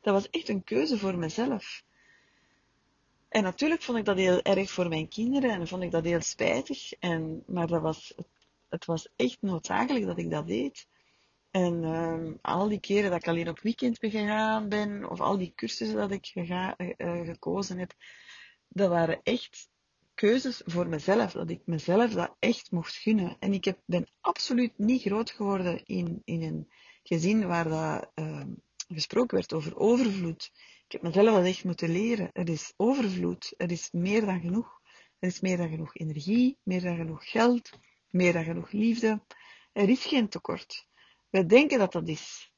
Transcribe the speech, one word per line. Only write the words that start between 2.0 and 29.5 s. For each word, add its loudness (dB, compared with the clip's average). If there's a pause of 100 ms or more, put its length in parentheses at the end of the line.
En 2
natuurlijk 0
vond -4
ik -2
dat 2
heel 4
erg 2
voor 0
mijn -2
kinderen 0
en -2
vond -6
ik -4
dat 0
heel 2
spijtig. -2
En, -4
maar -2
dat 0
was -4
het -14 (440)
het -8
was -4
echt -2
noodzakelijk 0
dat -4
ik -4
dat -4
deed. -4 (640)
En, 2
ehm, -2
al 0
die -2
keren 0
dat 0
ik -4
alleen 0
op -10
weekend -2
ben -2
gegaan 0
ben, -2
of -8
al 2
die -4
cursussen -4
dat -2
ik -6
gega-, -4
eh, -6
eh, -4
gekozen -4
heb, -8 (760)
dat 2
waren 2
echt -4 (440)
keuzes 2
voor -2
mezelf, 2
dat -6
ik -6
mezelf 2
dat -4
echt 0
mocht -4
gunnen. 0
En 0
ik -2
heb, -2
ben -2 (120)
absoluut 0
niet 2
groot -2
geworden -2
in, -4
in -4
een -6 (320)
gezin 2
waar 0
dat, -2
ehm, -8 (380)
gesproken -2
werd -2